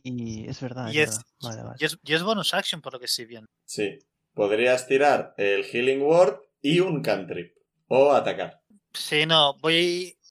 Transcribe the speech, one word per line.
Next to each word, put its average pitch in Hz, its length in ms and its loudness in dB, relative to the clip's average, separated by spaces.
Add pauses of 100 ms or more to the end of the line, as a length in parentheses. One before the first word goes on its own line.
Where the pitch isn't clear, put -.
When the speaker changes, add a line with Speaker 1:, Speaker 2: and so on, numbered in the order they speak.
Speaker 1:
y 117 460 -8
es 123 120 -10
verdad, 123 320 -8
Speaker 2:
y 151 80 -4
Speaker 1:
es 147 100 0
Speaker 2:
es, 107 60 -6
Speaker 1:
verdad. 110 100 -12 (160)
Vale, 113 200 -12
vale. 120 160 -14
Speaker 2:
y 151 80 -6
es, 147 160 -6
y 151 120 -4
es 165 80 0
bonus 202 320 -2
action, 180 280 -4
por 127 100 -14
lo 127 60 -14
que 123 80 -16
estoy 120 200 -6
viendo. 113 200 -18 (180)
Speaker 3:
Sí. - 340 -6 (360)
Podrías 113 520 2
tirar 135 520 2
el 101 260 0
Healing 131 380 -2
Word 170 380 4 (200)
y 160 200 2
un 165 220 0
cantrip. 90 540 -6 (320)
O 139 240 6
atacar. 123 500 -2 (300)
Speaker 2:
Sí, 151 340 -2
no, 151 340 4
voy 175 580 0 (120)